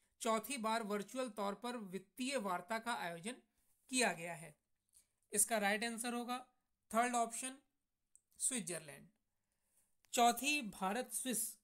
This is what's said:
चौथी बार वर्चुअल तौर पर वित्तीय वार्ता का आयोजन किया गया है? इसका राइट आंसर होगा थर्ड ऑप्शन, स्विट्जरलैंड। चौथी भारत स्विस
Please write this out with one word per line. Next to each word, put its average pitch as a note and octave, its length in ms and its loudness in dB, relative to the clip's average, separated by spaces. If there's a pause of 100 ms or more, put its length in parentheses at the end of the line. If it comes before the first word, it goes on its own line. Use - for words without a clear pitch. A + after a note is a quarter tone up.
(200)
चौथी A3+ 380 0
बार A3 240 0
वर्चुअल G#3 480 -2
तौर G3+ 240 -2
पर A#3+ 220 -6
वित्तीय G#3+ 600 -4
वार्ता G3+ 420 -2
का A#3 160 -2
आयोजन F3 380 -6 (580)
किया A#3+ 220 4
गया E3+ 220 -8
है? D#3 240 -14 (760)
इसका G#3+ 260 4
राइट G#3 260 2
आंसर A#3 300 -4
होगा A#3+ 240 -4 (560)
थर्ड A#3+ 200 4
ऑप्शन, A#3+ 420 0 (840)
स्विट्जरलैंड। D#3+ 680 -4 (1040)
चौथी B3 500 6
भारत G#3 500 -2
स्विस - 520 -2